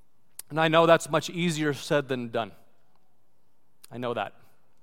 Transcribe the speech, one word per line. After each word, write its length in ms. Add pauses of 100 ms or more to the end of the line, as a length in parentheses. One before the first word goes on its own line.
(500)
And 100
I 80
know 160
that's 240
much 220
easier 420
said 360
than 200
done. 240 (1400)
I 60
know 160
that. 220 (480)